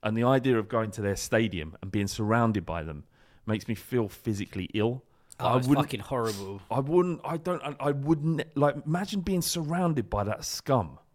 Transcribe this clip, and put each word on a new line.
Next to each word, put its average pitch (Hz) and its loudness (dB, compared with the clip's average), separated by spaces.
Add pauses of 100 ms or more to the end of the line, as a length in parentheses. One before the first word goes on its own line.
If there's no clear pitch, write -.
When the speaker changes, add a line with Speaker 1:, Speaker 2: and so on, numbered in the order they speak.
Speaker 1:
And 107 0
the 117 4
idea 131 6
of 101 -2
going 110 0
to 110 -8
their 98 0
stadium 92 0
and 95 -10
being 101 2
surrounded 107 2
by 82 -4
them 76 -10 (400)
makes 107 -2
me 117 -2
feel 117 -2
physically 98 -6
ill. 117 0 (360)
Speaker 2:
Oh, - -4
Speaker 1:
I 120 4
Speaker 2:
it's 127 2
Speaker 1:
wouldn't, 135 2
Speaker 2:
fucking 110 -6
horrible. 101 -4
Speaker 1:
I 117 0
wouldn't, 170 2
I 160 -4
don't, 165 -4
I, 143 -6
I 143 0
wouldn't, 151 0 (160)
like, 143 4 (100)
imagine 185 -2
being 180 0
surrounded 165 0
by 101 0
that 104 -4
scum 92 -2 (160)